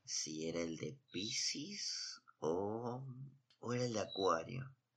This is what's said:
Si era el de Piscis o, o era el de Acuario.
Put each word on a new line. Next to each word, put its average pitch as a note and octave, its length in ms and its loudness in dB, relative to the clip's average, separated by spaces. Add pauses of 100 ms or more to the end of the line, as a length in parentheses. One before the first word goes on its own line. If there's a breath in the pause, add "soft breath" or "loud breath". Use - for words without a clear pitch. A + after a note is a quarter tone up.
Si D#2 440 -2
era E2 120 0
el E2 180 0
de D2 200 -4 (140)
Piscis - 1080 -2 (200)
o, A2 640 0 (560)
o A2 140 -2
era B2 100 2
el A#2+ 80 2
de G#2+ 80 2
Acuario. F2+ 760 2 (220)